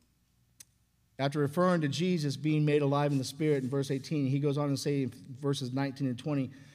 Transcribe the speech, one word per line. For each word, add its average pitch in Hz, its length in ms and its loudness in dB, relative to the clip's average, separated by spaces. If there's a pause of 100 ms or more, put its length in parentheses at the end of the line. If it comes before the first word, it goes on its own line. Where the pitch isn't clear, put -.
(1200)
after 139 200 0
referring 175 420 2
to 147 80 2
Jesus 147 480 0
being 151 260 2
made 151 180 4
alive 143 300 2
in 139 60 2
the 127 80 0
Spirit 147 380 0
in 127 60 -2
verse 139 220 -2
eighteen, 135 360 -2
he 139 120 2
goes 143 180 0
on 147 120 0
to 139 80 0
say 139 260 -2
in 123 100 -4 (280)
verses 139 320 -2
nineteen 139 340 -2
and 123 100 -2
twenty, 139 340 -2 (240)